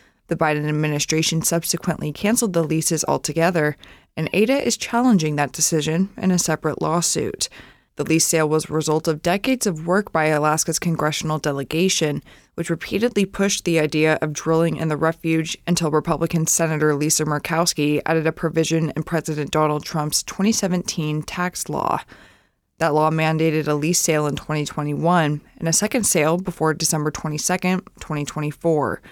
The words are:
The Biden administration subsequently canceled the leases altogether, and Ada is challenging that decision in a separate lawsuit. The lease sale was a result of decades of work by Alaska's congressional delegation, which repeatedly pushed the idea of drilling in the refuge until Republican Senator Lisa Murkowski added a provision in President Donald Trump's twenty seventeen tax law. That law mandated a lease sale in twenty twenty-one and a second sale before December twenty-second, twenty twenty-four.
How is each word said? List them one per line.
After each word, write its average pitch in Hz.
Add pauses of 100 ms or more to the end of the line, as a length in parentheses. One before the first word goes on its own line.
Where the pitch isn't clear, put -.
(280)
The 165
Biden 151
administration 151
subsequently 165
canceled 208
the 165
leases 156
altogether, 156 (400)
and 160
Ada 226
is 233
challenging 202
that 143
decision 160
in 185
a 180
separate 156
lawsuit. 160 (480)
The 147
lease 160
sale 156
was 156
a -
result 156
of 151
decades 208
of 165
work 202
by 156
Alaska's 151
congressional 156
delegation, 151 (340)
which 165
repeatedly 208
pushed 196
the 165
idea 156
of 156
drilling 160
in 160
the 156
refuge 160 (100)
until 170
Republican 156
Senator 156
Lisa 151
Murkowski 151
added 156
a 156
provision 160
in 160
President 151
Donald 151
Trump's 151
twenty 214
seventeen 170
tax -
law. - (800)
That 160
law 156
mandated 156
a 151
lease 156
sale 151
in 139
twenty 151
twenty-one 147 (160)
and 165
a 160
second 214
sale 160
before 156
December 151
twenty-second, 180 (180)
twenty 147
twenty-four. 147 (100)